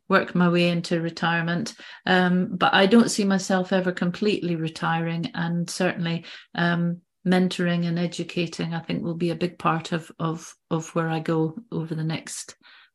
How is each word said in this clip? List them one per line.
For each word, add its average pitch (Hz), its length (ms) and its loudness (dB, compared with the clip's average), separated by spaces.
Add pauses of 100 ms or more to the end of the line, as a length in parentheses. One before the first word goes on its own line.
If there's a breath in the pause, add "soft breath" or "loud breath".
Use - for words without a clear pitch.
work - 260 2
my 180 160 4
way 175 180 4
into 170 320 0
retirement. 170 760 -2 (300 loud breath)
Um, 180 500 4
but 175 200 4
I 196 100 6
don't 226 260 8
see 208 140 0
myself 190 480 0
ever 185 180 2
completely 180 640 0
retiring, 165 800 -2
and 170 340 -2
certainly, 165 580 -2 (280 loud breath)
um, 170 460 0 (260)
mentoring 180 600 2
and 170 120 0
educating, 170 760 -4
I 165 60 -4
think, 170 220 -4
will 170 120 -4
be 170 160 -2
a 165 40 -2
big 175 240 -4
part 160 340 -2
of, 160 260 -4
of, 165 360 -6 (160)
of 160 240 -4
where 165 140 0
I 160 120 -2
go 160 360 0 (160)
over 160 220 -6
the 160 100 -4
next - 500 -6 (400 soft breath)